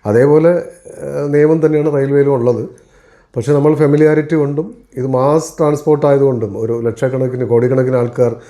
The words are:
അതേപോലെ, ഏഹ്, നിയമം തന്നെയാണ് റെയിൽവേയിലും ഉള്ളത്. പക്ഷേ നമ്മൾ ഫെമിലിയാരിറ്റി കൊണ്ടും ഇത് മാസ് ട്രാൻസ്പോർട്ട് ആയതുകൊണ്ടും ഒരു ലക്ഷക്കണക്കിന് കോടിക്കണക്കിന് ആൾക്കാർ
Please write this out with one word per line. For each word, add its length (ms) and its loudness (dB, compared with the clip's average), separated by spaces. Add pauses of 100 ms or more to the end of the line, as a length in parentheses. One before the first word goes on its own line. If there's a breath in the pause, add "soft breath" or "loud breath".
അതേപോലെ, 440 4
ഏഹ്, 840 -6
നിയമം 320 2
തന്നെയാണ് 280 0
റെയിൽവേയിലും 400 0
ഉള്ളത്. 360 0 (680 soft breath)
പക്ഷേ 180 -2
നമ്മൾ 220 2
ഫെമിലിയാരിറ്റി 600 2
കൊണ്ടും 400 -4 (220)
ഇത് 100 -4
മാസ് 500 0
ട്രാൻസ്പോർട്ട് 480 0
ആയതുകൊണ്ടും 520 0
ഒരു 240 -4
ലക്ഷക്കണക്കിന് 640 -4
കോടിക്കണക്കിന് 500 0
ആൾക്കാർ 400 0 (140 loud breath)